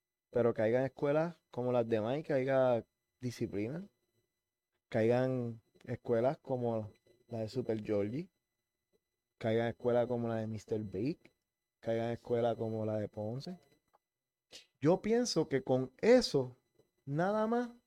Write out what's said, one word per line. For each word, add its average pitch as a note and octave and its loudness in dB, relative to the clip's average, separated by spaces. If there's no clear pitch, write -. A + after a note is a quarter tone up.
Pero A#2 4
caigan A#2 2
en C3+ 0
escuelas D3+ 0
como B2 -2
las A#2+ 2
de A2+ 2
Mike, C3+ -2
caiga C3 4
disciplina. A#2+ -4
Caigan A#2+ 0
escuelas B2 0
como A#2 -4
la A2+ -8
de A2 -6
Super A2+ -4
Georgie. G#2+ -2
Caigan A#2 0
escuelas A#2+ 0
como A#2+ -4
la A2+ -2
de A2 -4
mister A2 -6
Big. G#2 -4
Caigan A2+ -2
escuelas A#2 0
como A2 -4
la G#2+ -2
de G#2 -2
Ponce. B2 -8
Yo F3 4
pienso A3+ 0
que C3+ -2
con C3 0
eso, D3 4
nada G3 0
más A#3+ 0